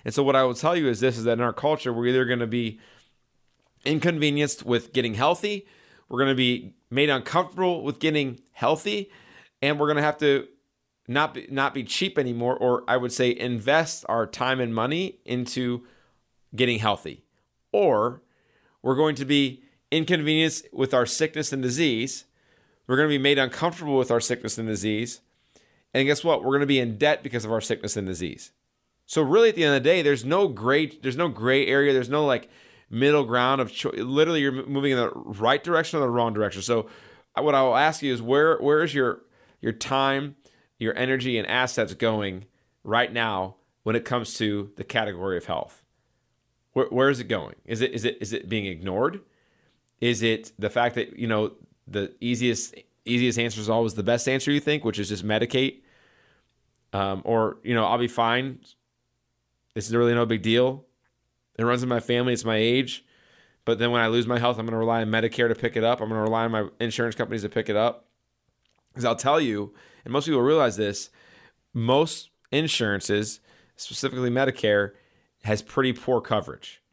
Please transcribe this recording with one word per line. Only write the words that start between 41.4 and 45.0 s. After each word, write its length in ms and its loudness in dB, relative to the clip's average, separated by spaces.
assets 480 -2
going 520 -4
right 280 2
now 460 -4
when 140 0
it 80 -4
comes 300 -4
to 420 -4
the 80 -10
category 500 -4